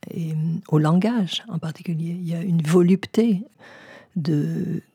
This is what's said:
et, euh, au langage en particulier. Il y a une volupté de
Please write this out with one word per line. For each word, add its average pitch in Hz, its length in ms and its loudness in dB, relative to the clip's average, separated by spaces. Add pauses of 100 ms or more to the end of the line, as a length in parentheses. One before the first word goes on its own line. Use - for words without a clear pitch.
(140)
et, 165 200 -6
euh, - 20 -4 (320)
au 156 100 4
langage 185 720 2
en 170 80 -6
particulier. 165 640 -6
Il 175 80 -8
y 170 60 -4
a 165 60 -4
une 170 200 2
volupté 185 800 2 (760)
de 165 680 -2 (140)